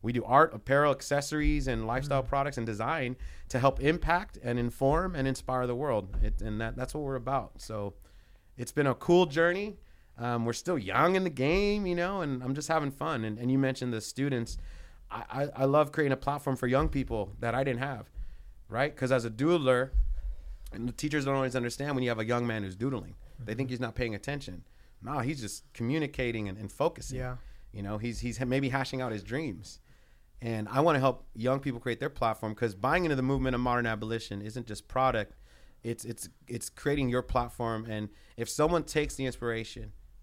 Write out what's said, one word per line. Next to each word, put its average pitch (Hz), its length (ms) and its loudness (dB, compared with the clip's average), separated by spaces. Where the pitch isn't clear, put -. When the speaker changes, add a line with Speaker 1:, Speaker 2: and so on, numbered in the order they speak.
Speaker 1:
we 117 120 -2
do 117 120 0
art, 139 300 6
apparel, 139 380 4
accessories, 147 760 2
and 113 180 0
lifestyle 135 360 0
Speaker 2:
Mm. 117 60 -4
Speaker 1:
products 139 280 0
and 117 100 -2
design 123 500 -2
to - 80 0
help 135 220 6
impact 160 640 2
and 120 160 0
inform 147 560 2
and 135 140 2
inspire 127 380 -2
the 123 100 0
world. 113 460 0
It, 107 180 2
and 107 200 -2
that, 113 160 -4
that's 127 180 -6
what 151 80 -4
we're 135 140 -2
about. 123 440 -4
So 104 340 -6
it's 120 160 -8
been 147 140 4
a 131 80 4
cool 175 320 8
journey. 175 500 2
Um, 117 280 0
we're 117 80 2
still 175 240 -2
young 120 380 4
in 185 80 2
the 180 60 0
game, 190 560 2
you 180 80 0
know, 180 280 0
and 131 200 -2
I'm 131 120 -2
just 147 140 -6
having 151 220 2
fun. 143 340 -2
And, 107 140 -4
and 123 120 0
you 131 80 6
mentioned 131 340 2
the 113 80 -2
students. 127 560 -2
I, 107 200 -6
I, 143 180 -2
I - 40 4
love 143 260 6
creating 143 220 4
a - 20 -6
platform 139 400 -2
for 127 100 0
young 135 220 4
people 110 520 -2
that 117 140 0
I 131 100 0
didn't 123 160 0
have, 131 280 -6
right? 143 280 0
'Cause 131 160 2
as 123 140 4
a 113 40 -2
doodler, 131 600 4
and 117 160 -4
the 120 40 -4
teachers 147 340 0
don't 139 80 2
always 131 200 0
understand 131 400 -2
when 131 80 2
you 123 60 2
have 117 100 0
a 110 60 0
young 120 220 2
man 110 160 -2
who's 95 140 -6
doodling. 123 380 -4
They 113 160 -6
think 131 140 -2
Speaker 2:
Mm-hmm. 123 40 -4
Speaker 1:
he's 120 80 -4
not 117 140 -4
paying 117 200 -2
attention. 101 500 -8
Nah, 139 180 -4
he's 135 200 -2
just - 340 -10
communicating 120 760 -2
and, 95 80 -6
and 104 160 -10
focusing. 143 460 -2
Speaker 2:
Yeah. 127 180 -6
Speaker 1:
You 104 100 -8
know, 104 160 -4
he's, 113 220 -4
he's 117 180 -4
ha-, 131 80 0
maybe 131 240 2
hashing 131 320 -2
out 117 100 -4
his 107 100 -6
dreams. 110 580 -8
And 113 260 -4
I 123 120 0
wanna 156 180 6
help 131 360 2
young 127 260 0
people 131 180 -4
create 117 220 -2
their 139 100 -2
platform, 110 440 -2
'cause 107 200 -2
buying 139 300 2
into 151 120 2
the 131 60 0
movement 131 320 2
of 120 60 0
modern 120 260 2
abolition 110 560 -4
isn't 117 240 -8
just 104 220 -12
product. 127 460 0
It's, 117 240 -6
it's, 117 220 -10
it's 117 220 -6
creating 143 400 0
your 123 120 2
platform. 117 680 -2
And 107 200 -4
if 117 100 -4
someone 160 360 2
takes 151 300 -2
the 135 120 -4
inspiration 113 680 -6